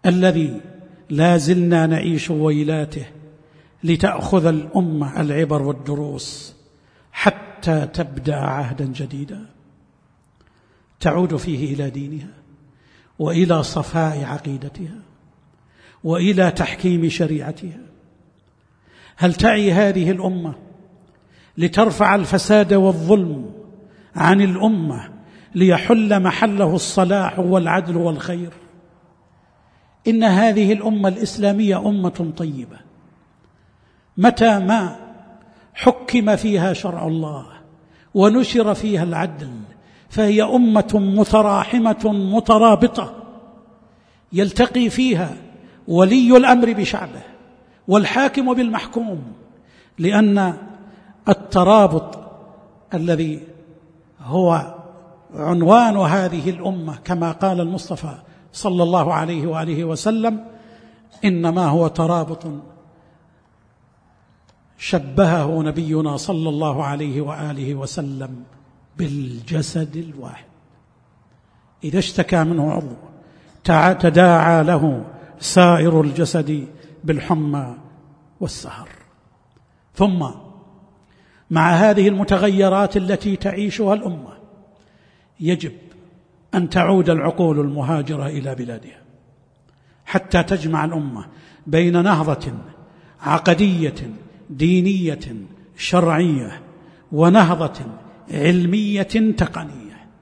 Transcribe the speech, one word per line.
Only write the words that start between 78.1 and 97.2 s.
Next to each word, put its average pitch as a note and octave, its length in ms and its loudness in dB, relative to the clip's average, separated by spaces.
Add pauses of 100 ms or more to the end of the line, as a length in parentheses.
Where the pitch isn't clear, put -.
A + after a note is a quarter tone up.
والسهر". - 500 -12 (1040)
ثم F#3 300 0 (1200)
مع E3 220 2
هذه G3 360 4
المتغيرات G3 920 2
التي G3 380 -2
تعيشها G3+ 580 -2
الأمة F3+ 420 -8 (1040)
يجب E3 320 -4 (840)
أن F3 160 -2
تعود F3 400 2
العقول D#3+ 500 0
المهاجرة C#3+ 680 -4
إلى C3+ 280 -8
بلادها A#2+ 460 -14 (1040)
حتى F3+ 380 -2
تجمع D#3+ 420 -2
الأمة C#3+ 400 -6 (420)
بين E3+ 360 2
نهضة D#3 480 0 (720)
عقدية E3 720 0 (540)
دينية E3+ 840 0 (420)
شرعية D#3+ 840 0 (500)
ونهضة E3 720 2 (460)